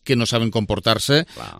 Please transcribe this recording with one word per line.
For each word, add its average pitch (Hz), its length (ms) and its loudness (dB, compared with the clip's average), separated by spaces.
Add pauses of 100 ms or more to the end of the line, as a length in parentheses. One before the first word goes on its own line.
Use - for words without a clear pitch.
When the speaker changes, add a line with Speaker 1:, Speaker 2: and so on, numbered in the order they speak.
Speaker 1:
que 135 100 0
no 120 100 2
saben 113 280 0
comportar-se, 110 720 2 (100)
Speaker 2:
Clar. - 260 -14